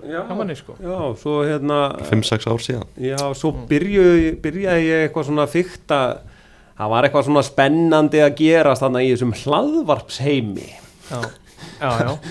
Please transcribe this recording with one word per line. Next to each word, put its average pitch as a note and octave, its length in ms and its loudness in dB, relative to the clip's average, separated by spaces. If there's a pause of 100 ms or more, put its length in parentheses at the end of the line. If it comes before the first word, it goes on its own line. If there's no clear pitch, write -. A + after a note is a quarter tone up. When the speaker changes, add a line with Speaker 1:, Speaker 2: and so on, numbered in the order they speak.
Speaker 1:
já, E3 200 -8
Speaker 2:
hjá A3+ 120 -8
manni, G3+ 200 -6
sko. - 240 -18
Speaker 1:
já, F3 360 -6
svo D3 280 -2
hérna D3 340 -2 (260)
Speaker 3:
Fimm, A2 180 2
sex G#2+ 240 -2
ár A#2 120 0
síðan. - 360 -8
Speaker 1:
Já, C3 220 -6 (180)
svo D3+ 180 -4
Speaker 2:
Mm. B2 160 -12
Speaker 1:
byrjuði, E3+ 720 2
byrjaði E3 480 -2
ég D#3+ 200 2
eitthvað D#3 180 -4
svona D3 180 0
að - 80 -4
fikta, E3+ 480 -2 (800)
það G#2+ 120 -4
var A#2 140 4
eitthvað C#3 200 2
svona C#3+ 200 2
spennandi D#3 760 4
að C#3+ 160 6
gerast D#3 460 4
þarna B2+ 220 0
í C3 80 4
þessum B2 220 0
hlaðvarpsheimi. D3 1300 -2 (420)
Speaker 2:
Já, B2 100 -8 (600)
já, C#3 100 -2 (100)
já. C3 180 -4 (120)